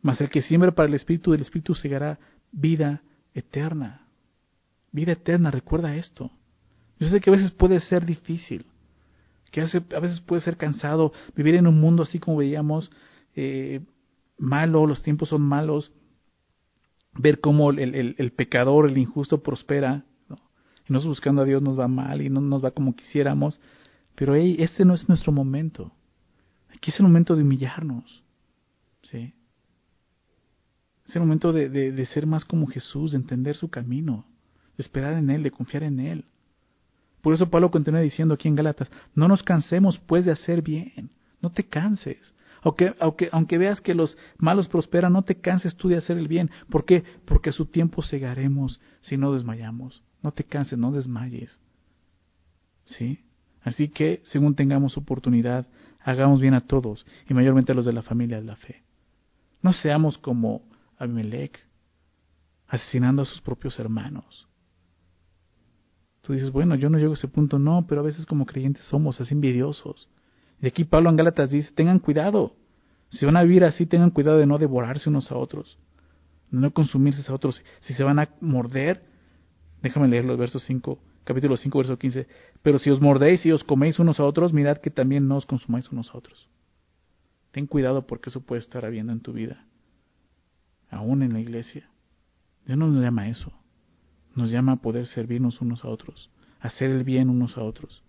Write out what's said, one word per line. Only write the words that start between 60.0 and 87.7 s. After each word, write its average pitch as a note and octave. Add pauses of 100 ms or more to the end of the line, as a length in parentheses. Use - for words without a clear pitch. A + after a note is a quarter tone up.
como A2+ (360)
Abimelech, A#2+ (1000)
asesinando B2+
a C3+
sus -
propios -
hermanos. A2+ (1700)
Tú -
dices, C3+
"Bueno, D3+
yo C#3
no D#3+
llego D#3
a -
ese C#3+
punto". C#3+
No, E3
pero D3
a C#3+
veces D#3
como C#3+
creyentes C3+
somos C#3+
así B2
envidiosos. C#3 (520)
Y C3
aquí E3
Pablo E3
en D#3+
Gálatas D#3+
dice, D3
"Tengan F3
cuidado. F3 (560)
Si -
van D3+
a F3
vivir F3
así, D#3+
tengan F3
cuidado D#3
de D3
no D3
devorarse C3+
unos C#3
a C3
otros, - (720)
de B2+
no C#3+
consumirse C#3+
a C3
otros". C3+ (200)
Si -
se C3+
van C#3+
a D3+ (120)
morder, C3+ (800)
déjame C#3
leer A#2+
los B2
versos B2
cinco, C3+ (240)
capítulo C3
cinco, C#3
verso C3
quince. C3 (340)
"Pero C#3
si C#3+
os C#3
mordéis C#3+
y E3
os D#3
coméis D3
unos E3
a D3
otros, D#3+
mirad D3
que -
también C3+
no C#3
os C#3
consumáis B2
unos C3+
a B2
otros". - (1000)
Ten C#3
cuidado C3+